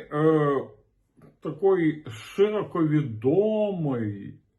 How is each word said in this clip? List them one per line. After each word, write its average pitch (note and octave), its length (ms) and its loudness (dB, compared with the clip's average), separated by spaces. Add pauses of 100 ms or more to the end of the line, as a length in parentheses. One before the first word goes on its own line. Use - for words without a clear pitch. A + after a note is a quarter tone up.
(120)
е, D3+ 560 2 (720)
такий E3+ 720 0
широко G3 760 0
відомий, C#3+ 1500 -2 (200)